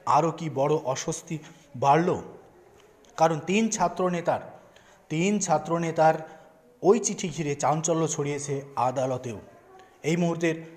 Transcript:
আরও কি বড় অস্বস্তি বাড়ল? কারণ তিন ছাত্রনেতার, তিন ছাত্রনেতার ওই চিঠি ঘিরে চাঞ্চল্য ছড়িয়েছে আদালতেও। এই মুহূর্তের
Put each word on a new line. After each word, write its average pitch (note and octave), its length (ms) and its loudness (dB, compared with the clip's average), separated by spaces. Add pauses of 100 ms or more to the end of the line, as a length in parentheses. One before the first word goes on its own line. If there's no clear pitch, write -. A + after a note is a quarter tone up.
আরও D#3 260 4
কি E3 180 -8
বড় C#3 240 2 (180)
অস্বস্তি - 460 -6 (380)
বাড়ল? D3 340 4 (1080)
কারণ D#3+ 220 4
তিন G#3+ 300 0
ছাত্রনেতার, F3 720 0 (680)
তিন F#3+ 300 0
ছাত্রনেতার D#3+ 760 2 (680)
ওই G#3+ 160 6
চিঠি G#3 300 -4
ঘিরে D3 260 -4
চাঞ্চল্য D#3 520 0
ছড়িয়েছে C#3+ 540 -4 (140)
আদালতেও। B2 640 -2 (680)
এই D#3 120 0
মুহূর্তের E3 400 0 (220)